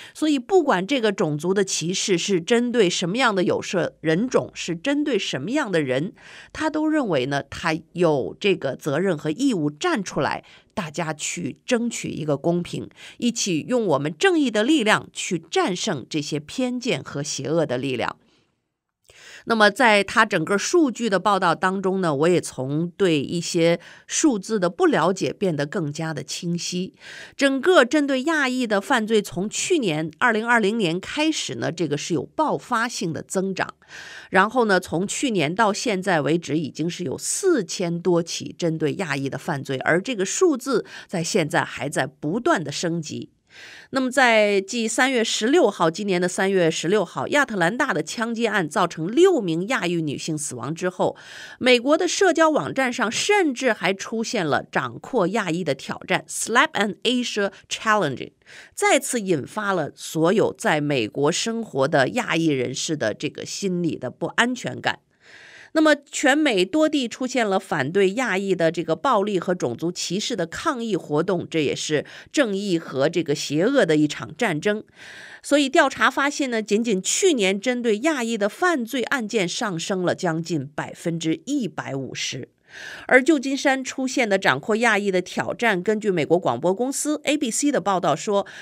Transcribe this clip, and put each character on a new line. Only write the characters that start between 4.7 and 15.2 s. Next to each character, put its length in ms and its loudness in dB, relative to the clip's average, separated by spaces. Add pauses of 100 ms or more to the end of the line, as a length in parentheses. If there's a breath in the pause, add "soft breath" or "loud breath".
针 280 0
对 140 0
什 240 -4
么 100 -6
样 200 -2
的 100 2
人， 320 0 (400 loud breath)
他 160 -2
都 180 0
认 200 2
为 180 2
呢， 240 -2
他 260 -2 (180)
有 460 2
这 160 2
个 200 -4
责 240 -2
任 180 0
和 140 -4
义 240 0
务 160 0
站 320 -2
出 160 -6
来， 240 -2 (320 loud breath)
大 160 -6
家 200 -4
去 540 -8
争 240 0
取 200 -8
一 140 -6
个 140 0
公 240 0
平， 260 -8 (300 loud breath)
一 140 0
起 360 -2
用 200 0
我 100 2
们 180 -4
正 220 4
义 140 2
的 120 2
力 200 4
量 280 2
去 280 -4